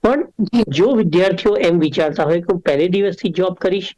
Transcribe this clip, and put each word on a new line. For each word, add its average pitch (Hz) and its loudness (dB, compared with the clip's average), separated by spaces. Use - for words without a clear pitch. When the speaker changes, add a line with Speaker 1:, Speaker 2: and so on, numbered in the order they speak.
Speaker 1:
પણ 277 2
Speaker 2:
જી. 226 -2
Speaker 1:
જો 170 2
વિદ્યાર્થીઓ 190 2
એમ 175 2
વિચારતા 156 -2
હોય 165 0
કે 175 -8
હું 180 0
પહેલે 151 0
દિવસથી 196 -2
જોબ 180 -2
કરીશ 185 -4